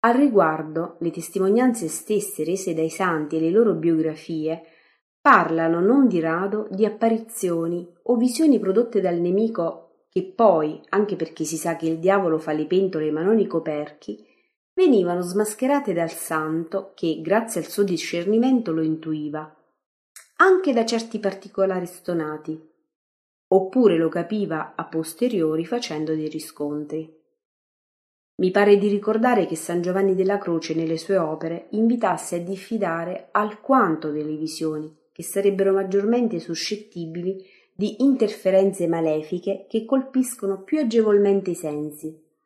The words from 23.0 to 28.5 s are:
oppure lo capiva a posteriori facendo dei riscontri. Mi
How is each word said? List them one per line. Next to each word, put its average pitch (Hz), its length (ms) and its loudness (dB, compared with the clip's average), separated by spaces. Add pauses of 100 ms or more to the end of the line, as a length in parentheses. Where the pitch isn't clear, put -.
oppure 190 500 4
lo 165 120 2
capiva 180 680 -4
a - 120 -6
posteriori 160 800 -2
facendo 160 500 -4
dei 156 140 -4
riscontri. 151 920 -8 (1120)
Mi 185 160 0